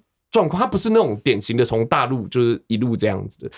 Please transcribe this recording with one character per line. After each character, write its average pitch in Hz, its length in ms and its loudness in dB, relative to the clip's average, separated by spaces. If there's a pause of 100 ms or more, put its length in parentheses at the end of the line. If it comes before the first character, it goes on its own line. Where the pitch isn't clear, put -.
(320)
状 196 160 4
况， 170 140 -2
他 254 60 2
不 202 100 -2
是 220 140 -2
那 220 60 4
种 123 260 2
典 107 180 2
型 117 160 -4
的 123 80 4
从 113 220 0
大 139 180 2
陆 123 220 -4
就 127 120 -2
是 117 280 2
一 113 100 -2
路 117 180 0
这 107 120 0
样 98 200 -4
子 - 120 -20
的， - 180 -12